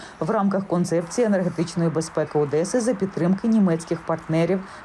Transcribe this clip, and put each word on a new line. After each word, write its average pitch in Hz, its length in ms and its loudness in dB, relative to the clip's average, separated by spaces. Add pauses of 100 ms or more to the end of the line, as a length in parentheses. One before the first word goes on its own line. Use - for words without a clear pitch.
(200)
в 156 100 -2
рамках 196 360 0
концепції 170 600 0
енергетичної 175 640 0
безпеки 156 480 -2
Одеси 151 420 0
за 233 140 0
підтримки 190 540 0
німецьких 175 580 2
партнерів 165 540 0 (240)